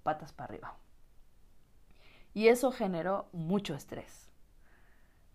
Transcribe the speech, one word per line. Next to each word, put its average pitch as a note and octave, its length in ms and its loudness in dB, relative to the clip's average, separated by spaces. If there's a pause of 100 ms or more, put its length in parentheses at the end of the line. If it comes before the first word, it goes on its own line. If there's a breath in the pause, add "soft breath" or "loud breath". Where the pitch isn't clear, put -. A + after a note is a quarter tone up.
patas D#3 300 -2
para A#2 200 -10
arriba. - 240 -12 (1600 soft breath)
Y A3 140 8
eso B3 240 6
generó F#3+ 580 -2
mucho F3 440 0
estrés, - 540 -14 (1040 soft breath)